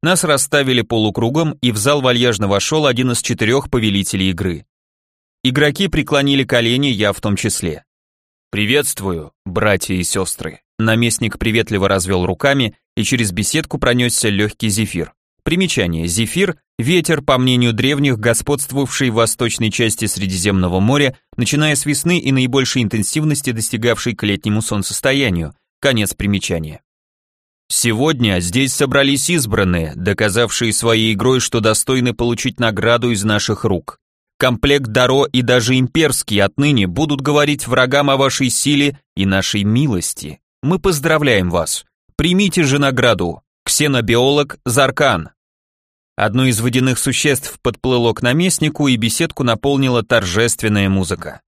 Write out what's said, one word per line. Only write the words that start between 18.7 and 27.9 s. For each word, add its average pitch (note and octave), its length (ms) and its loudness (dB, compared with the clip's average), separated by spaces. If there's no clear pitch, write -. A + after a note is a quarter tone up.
в - 20 -4
восточной A2+ 580 0
части A2+ 320 0
Средиземного F#2 800 0
моря, C3 360 2
начиная D3 360 0
с - 120 -2
весны E3 340 0
и C3+ 140 0
наибольшей B2+ 500 0
интенсивности C#3+ 680 -2
достигавший A2+ 640 -2
к - 100 -8
летнему G#2 380 0
солнцестоянию. G#2 920 -2
Конец A2+ 340 0
примечания. F2+ 680 -4
«Сегодня A#2 720 0